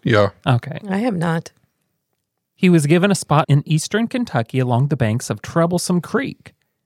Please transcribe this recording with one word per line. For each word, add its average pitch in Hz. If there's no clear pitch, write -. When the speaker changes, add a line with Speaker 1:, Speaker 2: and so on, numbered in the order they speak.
Speaker 1:
Yeah. 104
Speaker 2:
Okay. 127
Speaker 3:
I 190
have 233
not. 165
Speaker 2:
He 180
was 160
given 175
a 190
spot 151
in 143
eastern 208
Kentucky 202
along 123
the 151
banks 113
of 107
Troublesome 175
Creek. -